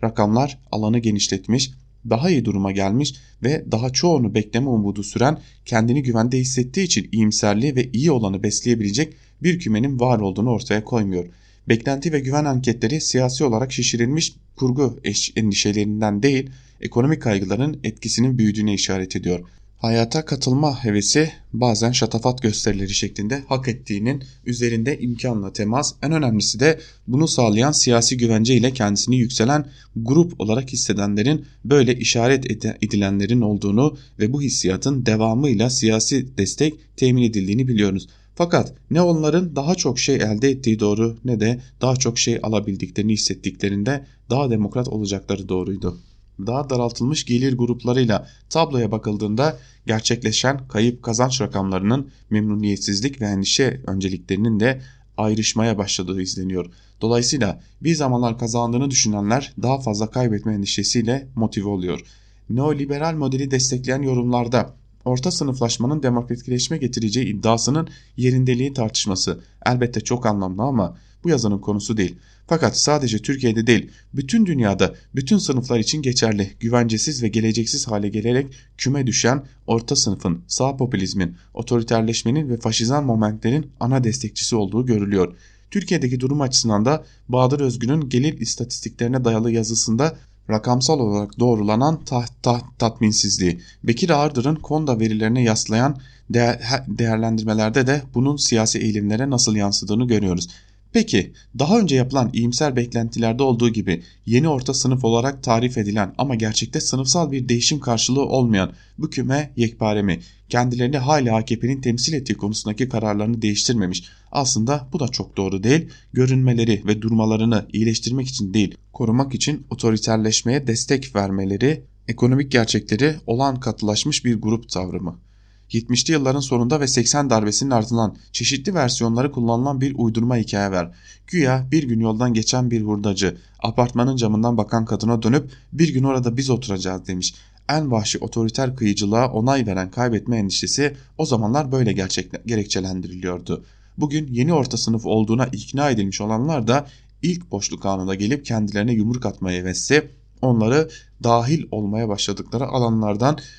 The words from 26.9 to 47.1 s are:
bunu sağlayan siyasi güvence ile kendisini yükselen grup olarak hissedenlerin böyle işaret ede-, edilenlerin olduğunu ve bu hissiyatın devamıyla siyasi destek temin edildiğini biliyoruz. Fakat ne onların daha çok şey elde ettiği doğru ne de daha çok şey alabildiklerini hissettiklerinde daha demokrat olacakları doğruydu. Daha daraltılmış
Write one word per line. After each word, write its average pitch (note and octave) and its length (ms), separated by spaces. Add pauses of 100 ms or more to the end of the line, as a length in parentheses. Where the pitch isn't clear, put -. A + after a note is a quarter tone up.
bunu C#3+ 200
sağlayan A#2+ 440
siyasi A#2+ 460
güvence A2+ 380
ile B2 180
kendisini A2 440
yükselen C3 480 (300)
grup C3+ 460
olarak A2 280
hissedenlerin G#2+ 760 (200)
böyle B2+ 300
işaret B2 560
ede-, G#2+ 300
edilenlerin G2+ 600
olduğunu G#2+ 560 (220)
ve G#2+ 140
bu D3 80
hissiyatın B2+ 640
devamıyla A2+ 640
siyasi A2+ 680
destek - 600
temin B2+ 260
edildiğini A2 440
biliyoruz. G2+ 400 (280)
Fakat E3+ 380 (180)
ne E3 100
onların E3 540
daha D3 200
çok C3+ 240
şey C#3 160
elde G#2+ 340
ettiği B2 300
doğru A2 460
ne A#2+ 140
de A#2 220 (200)
daha B2+ 140
çok A#2 240
şey A#2 240
alabildiklerini G#2 720
hissettiklerinde G2+ 920 (240)
daha C3 200
demokrat A2 380
olacakları G2 640
doğruydu. F#2 480 (500)
Daha C3 220
daraltılmış A#2+ 560